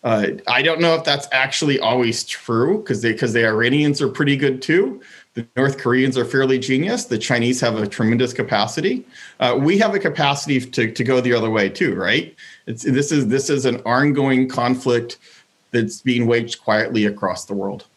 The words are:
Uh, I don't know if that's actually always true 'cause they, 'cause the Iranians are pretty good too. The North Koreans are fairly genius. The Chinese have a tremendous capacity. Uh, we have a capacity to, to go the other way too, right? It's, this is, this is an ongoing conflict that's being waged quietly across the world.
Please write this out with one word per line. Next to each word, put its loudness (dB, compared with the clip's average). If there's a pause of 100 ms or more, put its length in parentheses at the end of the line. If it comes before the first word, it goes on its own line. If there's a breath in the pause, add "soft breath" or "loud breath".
Uh, 0 (200)
I 2
don't 2
know 4
if -4
that's -2
actually 0
always 0
true -2
'cause -2
they, 2
'cause -2
the 4
Iranians 2
are 0
pretty 0
good 0
too. 0 (320 loud breath)
The -8 (120)
North 0
Koreans 0
are 0
fairly 2
genius. -2
The -4
Chinese 0
have 0
a -2
tremendous 0
capacity. -2 (360 loud breath)
Uh, 2
we 2
have 2
a 0
capacity 0
to, -2
to -4
go 2
the 0
other 0
way 2
too, -2
right? -2 (320 loud breath)
It's, -10
this 0
is, 2
this -2
is 0
an 0
ongoing 2
conflict -2 (540 soft breath)
that's -2
being 0
waged 0
quietly 0
across -4
the -8
world. -6 (120)